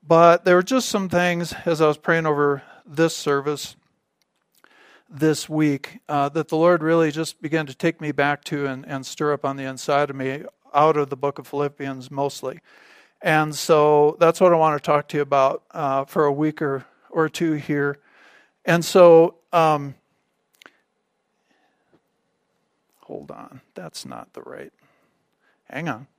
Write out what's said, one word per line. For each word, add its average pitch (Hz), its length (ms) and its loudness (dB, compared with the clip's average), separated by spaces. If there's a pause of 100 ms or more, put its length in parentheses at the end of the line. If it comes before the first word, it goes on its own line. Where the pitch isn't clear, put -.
But 170 380 6
there 180 100 6
were 180 80 4
just 254 240 -2
some 196 220 -4
things, 175 440 -2 (120)
as 160 160 0
I 156 60 4
was 151 100 0
praying 165 280 -2
over 143 380 0 (220)
this 160 280 -2
service 143 600 -4 (1300)
this 151 380 -2
week, 151 520 -2 (100)
uh, 143 180 -2
that 151 220 -6
the 160 80 -4
Lord 165 260 4
really 160 280 2
just 156 300 -10
began 156 260 -4
to 131 60 -16
take 165 280 -4
me 147 100 -6
back 143 320 -2
to 143 220 -6
and, 135 200 -10
and 135 200 -10
stir 151 260 -4
up 139 140 -4
on 135 100 -4
the 139 80 -12
inside 143 460 -4
of 135 80 -12
me 135 260 -6 (300)
out 147 240 4
of 143 120 -2
the 135 60 -8
book 139 240 -6
of 131 80 -20
Philippians 139 640 -8
mostly. 139 480 -8 (600)
And 156 340 0
so 151 640 4
that's 165 220 2
what 185 100 6
I 170 60 4
want 156 180 2
to 143 100 -10
talk 147 220 0
to - 80 -12
you 147 80 -2
about, 139 480 0
uh, 139 320 -4
for 156 220 -2
a 143 80 0
week 151 280 -4
or, 139 240 -6 (240)
or 160 200 -2
two 160 240 -4
here. 143 460 -4 (680)
And 170 180 0
so, 170 520 8 (180)
um, 151 420 0 (3000)
hold - 280 -16
on, - 300 -20 (140)
that's - 300 -18
not 62 280 -18
the - 80 -20
right, - 320 -20 (960)
hang 165 180 -10
on. 131 200 -10 (120)